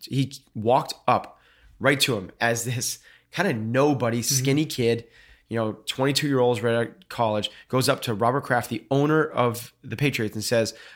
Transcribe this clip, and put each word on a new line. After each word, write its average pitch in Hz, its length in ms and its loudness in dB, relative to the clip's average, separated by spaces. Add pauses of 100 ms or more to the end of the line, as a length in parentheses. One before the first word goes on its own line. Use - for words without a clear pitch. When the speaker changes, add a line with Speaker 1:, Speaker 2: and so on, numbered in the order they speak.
Speaker 1:
He 131 300 -2 (220)
walked 123 400 0 (120)
up - 320 0 (400)
right 135 220 2
to 123 160 2
him 92 240 -8
as 117 240 0
this 120 340 -4 (320)
kinda 175 220 0
nobody, 120 680 0
Speaker 2:
Mm-hmm. 117 140 0
Speaker 1:
skinny 139 320 2
kid, 117 380 0 (440)
you 110 80 -4
know, 110 180 -2 (120)
twenty-two 139 400 0
year 135 140 2
olds 123 220 2
right 117 120 0
out 117 140 0
of - 200 -20
college, 107 420 -2 (180)
goes 127 200 0
up 131 140 0
to 117 120 -4
Robert 120 260 0
Kraft, 123 300 -2
the - 200 -6
owner 147 340 4
of 120 480 -2 (120)
the 110 120 -10
Patriots, 120 380 0
and 107 80 -6
says, 113 320 0 (220)